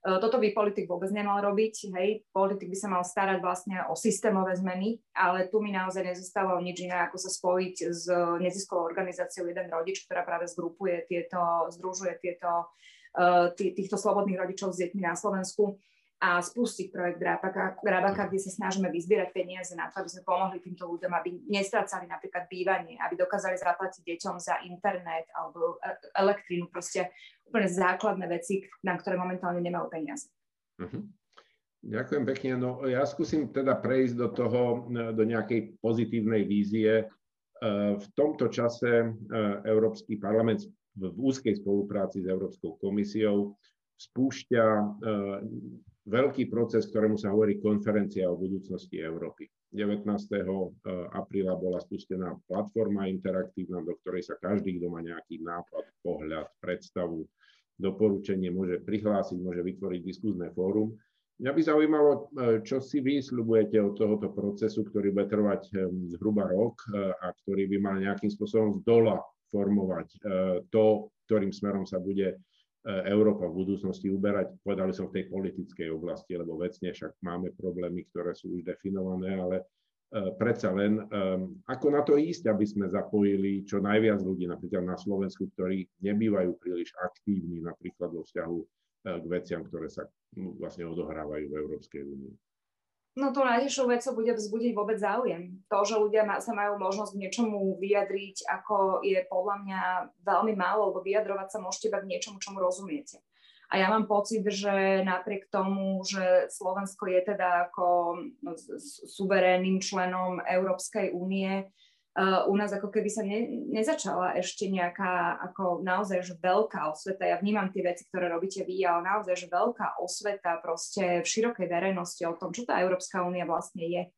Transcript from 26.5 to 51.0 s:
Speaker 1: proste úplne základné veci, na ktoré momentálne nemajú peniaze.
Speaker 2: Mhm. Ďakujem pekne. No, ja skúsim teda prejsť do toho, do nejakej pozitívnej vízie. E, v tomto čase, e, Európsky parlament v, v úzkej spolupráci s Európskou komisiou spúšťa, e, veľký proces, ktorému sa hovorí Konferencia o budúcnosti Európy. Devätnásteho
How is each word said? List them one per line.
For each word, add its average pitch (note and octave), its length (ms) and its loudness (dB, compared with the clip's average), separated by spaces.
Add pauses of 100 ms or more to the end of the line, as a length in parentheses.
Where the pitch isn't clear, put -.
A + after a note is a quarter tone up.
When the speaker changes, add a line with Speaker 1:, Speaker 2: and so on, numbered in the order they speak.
Speaker 1:
proste F3+ 400 -4 (320)
úplne G#3+ 240 0
základné F#3 640 2
veci, F3 320 -2 (240)
na F3+ 100 0
ktoré F#3 220 -4
momentálne F3+ 480 -2
nemajú F3 240 -4
peniaze. - 400 -8 (480)
Speaker 2:
Mhm. - 320 -8 (800)
Ďakujem C3 400 -2
pekne. C3 240 -2
No, B2+ 320 -2
ja B2+ 240 2
skúsim D3+ 400 -2
teda C3+ 320 2
prejsť B2+ 320 4
do A#2+ 160 0
toho, B2 320 2 (320)
do A2+ 320 2
nejakej A2 560 -2
pozitívnej A2+ 640 2
vízie. G#2+ 560 4
E, G#2+ 40 -4 (920)
v - 160 -10
tomto D3 400 2
čase, A#2+ 340 0
e, A#2 180 6 (600)
Európsky G#2+ 560 2
parlament G#2+ 480 2 (240)
v, F#2 160 -6
v E2+ 80 -10
úzkej B2 400 2
spolupráci G2+ 640 0
s F2+ 80 -2
Európskou F#2 480 -4
komisiou G2+ 800 0 (400)
spúšťa, B2 720 2
e, G#2+ 140 4 (1160)
veľký B2+ 480 2
proces, A2+ 400 2
ktorému G#2+ 240 4
sa G#2 160 0
hovorí G2+ 320 4
Konferencia G#2 640 2
o F2 80 2
budúcnosti F#2 640 -6
Európy. E2 480 -8 (240)
Devätnásteho G2+ 1040 -2 (400)